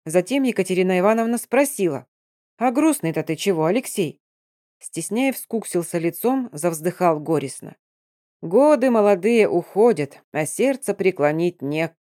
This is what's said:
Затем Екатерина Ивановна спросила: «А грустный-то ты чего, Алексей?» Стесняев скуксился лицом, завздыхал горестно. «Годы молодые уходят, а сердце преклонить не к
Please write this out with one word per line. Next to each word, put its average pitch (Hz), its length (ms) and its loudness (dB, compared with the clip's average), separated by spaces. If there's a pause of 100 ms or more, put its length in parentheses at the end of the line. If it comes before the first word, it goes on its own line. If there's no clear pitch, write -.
Затем 180 380 0
Екатерина 185 560 0
Ивановна 226 380 2
спросила: 196 720 -2 (500)
«А 247 140 0
грустный-то 233 520 0
ты 160 120 -4
чего, 160 300 0
Алексей?» 190 540 -2 (600)
Стесняев 247 580 -4
скуксился 175 600 -4
лицом, 233 540 -2
завздыхал 165 680 -2
горестно. 143 560 -4 (640)
«Годы 262 480 4
молодые 208 580 4
уходят, 175 720 0 (100)
а 151 140 -2
сердце 247 480 -2
преклонить 175 680 0
не 156 280 -4
к 160 160 -20